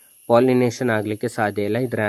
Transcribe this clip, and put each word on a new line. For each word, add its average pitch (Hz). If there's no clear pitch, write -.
ಪಾಲಿನೇಷನ್ 123
ಆಗ್ಲಿಕ್ಕೆ 107
ಸಾಧ್ಯ 104
ಇಲ್ಲ. 107
ಇದರ 117